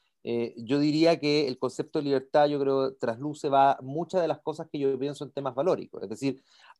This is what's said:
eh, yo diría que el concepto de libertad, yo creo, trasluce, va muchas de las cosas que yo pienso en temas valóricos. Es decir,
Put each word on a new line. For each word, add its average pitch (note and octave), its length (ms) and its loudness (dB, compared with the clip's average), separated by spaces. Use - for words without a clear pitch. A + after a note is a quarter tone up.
eh, A#2 340 -4
yo A#2 220 -2
diría D#3 400 4
que D3 280 2
el B2+ 100 -6
concepto C3+ 420 -4
de C#3+ 60 -2
libertad, C#3 420 4
yo D3 120 -2
creo, C3+ 360 0
trasluce, C#3+ 520 -6
va C#3 340 6
muchas E3+ 400 -4
de D#3+ 60 2
las D3+ 120 -2
cosas D#3+ 300 -8
que D3+ 100 -6
yo C3+ 200 0
pienso C#3+ 240 -6
en C3 80 -12
temas C#3 240 -6
valóricos. C#3 480 -2
Es G2 60 -8
decir, - 340 -4